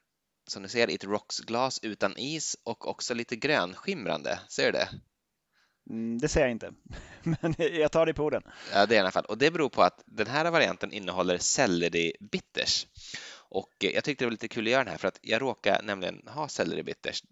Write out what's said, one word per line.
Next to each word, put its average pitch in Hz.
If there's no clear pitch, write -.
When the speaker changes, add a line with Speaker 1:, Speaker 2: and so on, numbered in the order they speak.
Speaker 1:
som -
du 98
ser, 117
i 85
ett 98
rocksglas 113
utan 101
is 147
och -
också -
lite 117
grönskimrande. 92
Ser -
du 120
det? -
Speaker 2:
Mm, 113
det 151
ser 160
jag 131
inte, 107
<laughs> -
men 165
jag 156
tar 160
dig 160
på 147
orden. 131
Speaker 1:
Ja, 101
det 113
är -
i 104
alla 92
fall. 95
Och 107
det 143
beror 160
på -
att -
den 107
här 151
varianten 104
innehåller 90
selleribitters. 85
Och, -
eh, 95
jag -
tyckte 139
det -
var 117
lite 110
kul 110
att 113
göra 131
den 101
här 78
för 98
att -
jag 113
råkar 110
nämligen 95
ha 139
selleribitters -